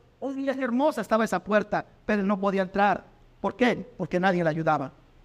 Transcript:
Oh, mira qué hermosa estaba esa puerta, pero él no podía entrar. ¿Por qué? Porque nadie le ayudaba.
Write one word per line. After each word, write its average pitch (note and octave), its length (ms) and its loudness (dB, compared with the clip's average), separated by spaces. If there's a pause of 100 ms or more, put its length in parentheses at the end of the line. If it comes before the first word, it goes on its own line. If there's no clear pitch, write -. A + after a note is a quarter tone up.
(200)
Oh, C4 100 -6
mira C4+ 240 -4
qué C4+ 100 -4
hermosa B3 380 0
estaba A3 220 0
esa G3 140 0
puerta, F#3+ 460 0 (220)
pero G#3 160 0
él F#3+ 40 0
no G3+ 140 0
podía G3 220 0
entrar. G3 420 0 (380)
¿Por G3 140 -4
qué? A3+ 300 0 (120)
Porque F3+ 200 -2
nadie F3+ 240 2
le E3 60 2
ayudaba. D3+ 420 0 (340)